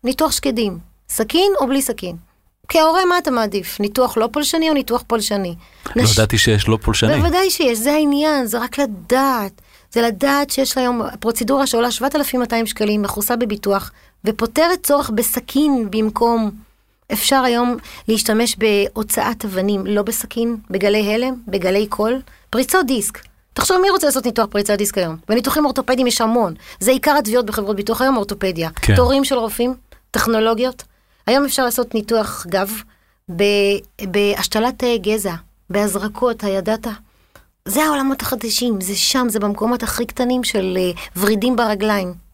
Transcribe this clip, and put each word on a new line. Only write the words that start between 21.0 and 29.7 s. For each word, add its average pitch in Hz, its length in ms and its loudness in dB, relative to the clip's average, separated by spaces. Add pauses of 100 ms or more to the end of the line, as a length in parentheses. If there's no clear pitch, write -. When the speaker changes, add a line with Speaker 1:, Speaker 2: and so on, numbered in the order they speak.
Speaker 1:
הלם, 247 200 0 (140)
בגלי 190 400 0
קול, 226 340 -2 (280)
פריצות 262 360 0
דיסק. 240 340 -2 (340)
תחשוב, 370 280 2
מי 392 80 4
רוצה 339 180 2
לעשות 262 180 0
ניתוח 226 240 0
פריצת 208 280 0
דיסק 202 200 -2
היום? 165 200 -2 (120)
וניתוחים 262 360 2
אורתופדיים 262 420 0
יש 240 140 0
המון. 220 320 2 (260)
זה 214 120 2
עיקר 269 260 4
התביעות 240 280 2
בחברות 208 300 -2
ביטוח 220 260 -2
היום, 262 160 4
אורתופדיה. 190 580 -2
Speaker 2:
כן. - 200 2
Speaker 1:
תורים 269 300 4
של 269 120 0
רופאים, 240 360 -2 (380)